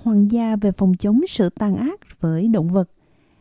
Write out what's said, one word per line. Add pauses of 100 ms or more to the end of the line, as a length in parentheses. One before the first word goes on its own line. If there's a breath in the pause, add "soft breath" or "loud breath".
Hoàng
gia
về
phòng
chống
sự
tàn
ác
với
động
vật, (520)